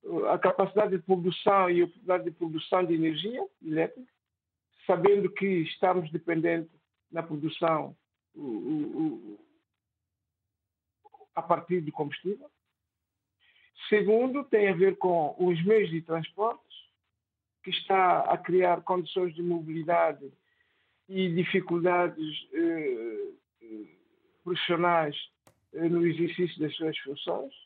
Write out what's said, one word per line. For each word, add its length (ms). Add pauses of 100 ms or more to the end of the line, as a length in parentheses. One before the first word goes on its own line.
eh, 280
a 60
capacidade 580
de 60
produção 680
e 100
a 40
oportunidade 400
de 80
produção 520
de 100
energia 500 (200)
elétrica, 480 (760)
sabendo 440
que 320
estamos 480
dependentes 600 (400)
na 120
produção, 720 (400)
o, 60
o, 640
o, 340 (2000)
a 80
partir 380
do 120
combustível. 560 (1400)
Segundo, 560
tem 240
a 60
ver 220
com 420
os 260
meios 260
de 100
transportes, 760 (840)
que 80
está 500
a 180
criar 420
condições 540
de 80
mobilidade 880 (760)
e 260
dificuldades, 1160
eh, 760 (340)
eh, 220 (580)
profissionais, 720 (580)
eh, 140
no 180
exercício 540
das 160
suas 220
funções. 540 (140)